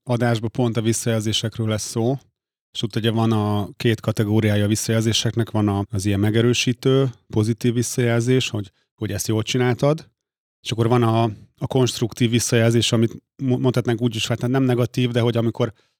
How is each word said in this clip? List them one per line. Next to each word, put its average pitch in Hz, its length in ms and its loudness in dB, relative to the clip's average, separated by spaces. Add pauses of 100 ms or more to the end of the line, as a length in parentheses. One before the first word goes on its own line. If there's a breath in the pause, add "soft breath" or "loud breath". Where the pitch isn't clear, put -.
adásban 117 480 -2
pont 120 260 0
a 113 40 0
visszajelzésekről 110 840 -2
lesz 110 220 -4
szó. 120 280 -2 (560)
És - 100 -6
ott 113 120 -6
ugye 113 160 0
van 113 200 2
a 104 460 0
két 113 220 2
kategóriája 104 640 0
a 101 40 0
visszajelzéseknek, 110 840 0
van 104 160 0
a, 101 240 0
az 98 140 -4
ilyen 101 140 0
megerősítő, 123 920 2 (180)
pozitív 113 460 0
visszajelzés, 120 760 0
hogy, 101 220 -6 (240)
hogy 104 160 -6
ezt 101 160 -4
jól 107 160 0
csináltad, 131 680 0 (540)
és - 80 -10
akkor 113 160 0
van 120 160 4
a, 113 200 2 (340)
a 135 100 -6
konstruktív 123 640 0
visszajelzés, 117 600 2
amit 113 300 0 (220)
mo-, 127 140 0
mondhatnánk 123 440 0
úgy 117 140 0
is, 110 120 -4
hát 120 200 -2
nem 131 160 0
negatív, 123 480 0
de 120 80 0
hogy 117 180 2
amikor 113 360 0 (260)